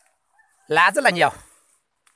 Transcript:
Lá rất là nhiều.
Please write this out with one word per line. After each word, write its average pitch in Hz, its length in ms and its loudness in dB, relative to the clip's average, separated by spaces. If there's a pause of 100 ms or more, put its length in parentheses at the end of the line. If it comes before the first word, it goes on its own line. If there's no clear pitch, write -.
(680)
Lá 170 280 2
rất 285 80 -2
là 240 60 0
nhiều. 170 200 0 (880)